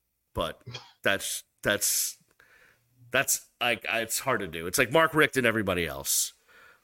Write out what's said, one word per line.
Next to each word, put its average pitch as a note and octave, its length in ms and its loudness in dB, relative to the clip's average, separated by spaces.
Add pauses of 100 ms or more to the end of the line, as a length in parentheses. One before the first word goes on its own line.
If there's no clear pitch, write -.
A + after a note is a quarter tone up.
(340)
but E2 260 -6 (400)
that's, - 420 -2 (200)
that's, - 560 0 (880)
that's, - 380 0 (120)
like, A#2 320 -2
it's A2+ 280 -2
hard B2 220 0
to G2 60 -6
do. E2 200 -8
It's F#2+ 100 -2
like A#2+ 140 2
Mark D#3+ 240 4
Richt D3+ 200 4
and B2 120 2
everybody F#2+ 400 2
else, - 460 -2 (500)